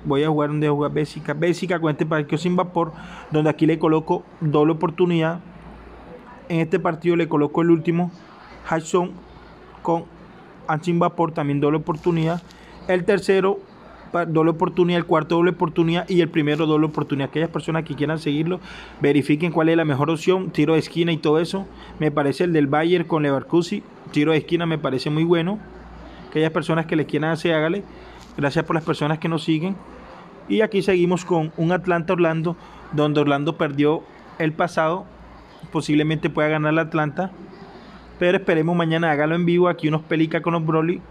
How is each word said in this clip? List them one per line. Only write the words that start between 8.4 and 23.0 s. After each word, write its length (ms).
Hudson 420
con 220
Ansin 320
Vapor, 320
también 300
doble 160
oportunidad. 640
El 180
tercero, 540
pa-, 140
doble 260
oportunidad. 460
El 80
cuarto, 300
doble 160
oportunidad. 580
Y 120
el 80
primero, 360
doble 220
oportunidad. 420
Aquellas 200
personas 340
que 120
quieran 240
seguirlo, 400
verifiquen 520
cuál 180
es 80
la 80
mejor 240
opción. 400
Tiro 240
de 60
esquina 320
y 60
todo 220
eso. 280
Me 120
parece 340
el 80
del 140
Bayern 380